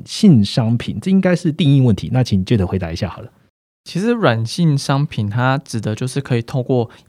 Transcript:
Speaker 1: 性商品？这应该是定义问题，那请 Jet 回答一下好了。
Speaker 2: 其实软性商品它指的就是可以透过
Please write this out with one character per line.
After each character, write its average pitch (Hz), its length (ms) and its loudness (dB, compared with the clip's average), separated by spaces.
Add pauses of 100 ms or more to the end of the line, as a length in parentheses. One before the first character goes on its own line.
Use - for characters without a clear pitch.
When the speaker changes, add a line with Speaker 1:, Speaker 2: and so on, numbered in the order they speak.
Speaker 1:
性 143 380 6
商 117 340 0
品？ - 240 -8
这 190 80 -4
应 190 120 4
该 180 120 2
是 160 200 0
定 143 200 2
义 139 60 6
问 120 160 4
题， 80 160 -6
那 127 100 2
请 98 220 0
Jet 98 220 2
回 95 120 -4
答 87 140 -4
一 82 60 -6
下 92 100 -4
好 - 140 -14
了。 - 80 -20 (560)
Speaker 2:
其 - 140 -10
实 226 120 0
软 127 340 0
性 151 320 0
商 139 280 -2
品 104 240 -4
它 127 280 0
指 120 220 -8
的 107 140 -4
就 127 140 -6
是 139 140 -6
可 123 160 -2
以 117 40 -2
透 123 220 -6
过 127 260 0 (200)